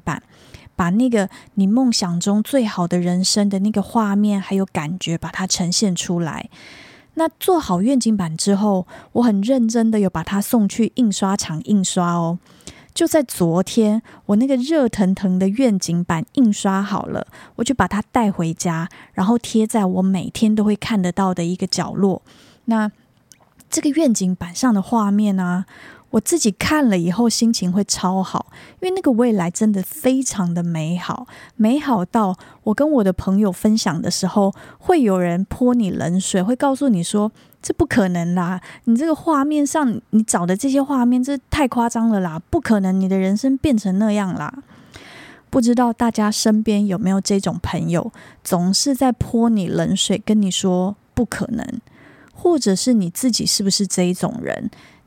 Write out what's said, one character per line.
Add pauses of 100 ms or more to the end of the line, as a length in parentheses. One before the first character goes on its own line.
板， (520)
把
那
个 (280)
你
梦
想
中
最
好
的
人
生
的
那
个
画
面
还
有
感
觉，
把
它
呈
现
出
来。 (680)
那 (120)
做
好
愿
景
板
之
后， (260)
我
很
认
真
的
有
把
它
送
去
印
刷
厂
印
刷
哦。 (560)
就
在
昨
天， (240)
我
那
个
热
腾
腾
的
愿
景
板
印
刷
好
了， (300)
我
就
把
它
带
回
家， (240)
然
后
贴
在
我
每
天
都
会
看
得
到
的
一
个
角
落。 (440)
那 (800)
这
个
愿
景
板
上
的
画
面
啊， (440)
我
自
己
看
了
以
后
心
情
会
超
好， (340)
因
为
那
个
未
来
真
的
非
常
的
美
好， (300)
美
好
到 (260)
我
跟
我
的
朋
友
分
享
的
时
候， (240)
会
有
人
泼
你
冷
水，
会
告
诉
你
说 (320)
：“这
不
可
能
啦！ (240)
你
这
个
画
面
上，
你
找
的
这
些
画
面，
这 (120)
太
夸
张
了
啦！
不
可
能，
你
的
人
生
变
成
那
样
啦。” (840)
不
知
道
大
家
身
边
有
没
有
这
种
朋
友， (320)
总
是
在
泼
你
冷
水，
跟
你
说 (160)
不
可
能， (540)
或
者
是
你
自
己
是
不
是
这
一
种
人， (360)